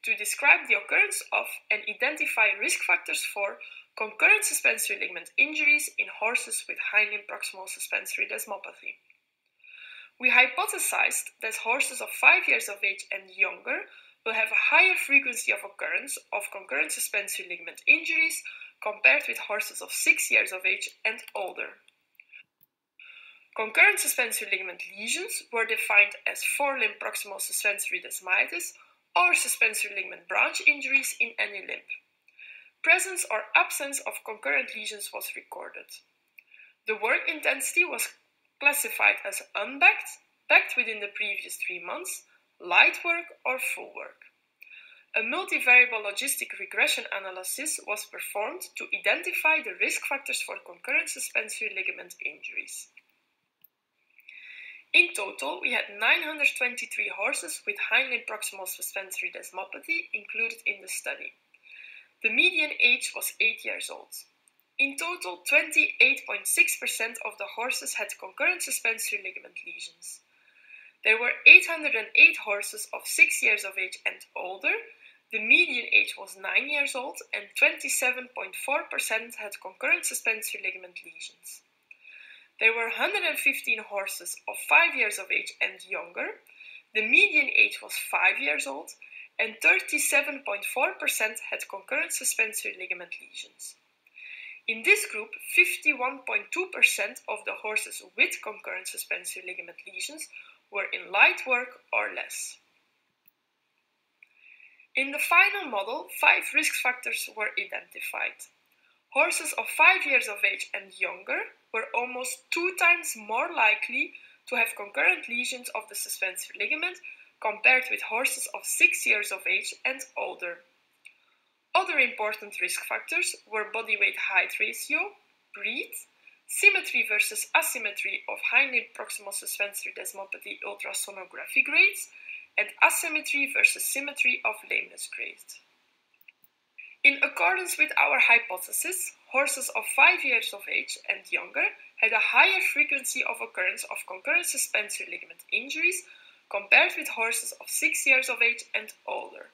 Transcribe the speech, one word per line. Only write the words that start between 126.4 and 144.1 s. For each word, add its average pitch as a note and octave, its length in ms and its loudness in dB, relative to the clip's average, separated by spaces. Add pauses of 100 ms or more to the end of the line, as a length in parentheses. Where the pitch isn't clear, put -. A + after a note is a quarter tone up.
symmetry F4+ 560 4
versus G#3+ 380 0 (100)
asymmetry G#3 720 0
of - 80 -6 (140)
hind C4 220 4
limb A#3 100 2 (160)
proximal G#3+ 340 -8
suspensory G3+ 640 -6
desmopathy - 680 -10
ultrasonography G3 960 -4
grades, - 440 4 (500)
and G#3 80 2 (180)
asymmetry D4+ 680 2
versus - 300 4
symmetry C#4 600 -2
of G#3+ 120 0 (120)
lameness - 460 -6
grade. - 240 -10 (1700)
In C#4 180 6
accordance F4+ 560 0
with - 180 2
our - 220 4
hypothesis, - 920 2 (180)
horses C#4 460 0
of G#3+ 80 4 (100)
five E4+ 300 8
years A#3+ 280 0
of G3+ 160 -12
age - 300 -2 (100)
and G3 220 0
younger F3+ 400 0 (300)
had A3 100 4
a A3 240 2
higher F#4 260 8 (140)
frequency C#4+ 480 0
of - 180 -2
occurrence F#3+ 440 -4
of - 240 -8
concurrent D4+ 380 0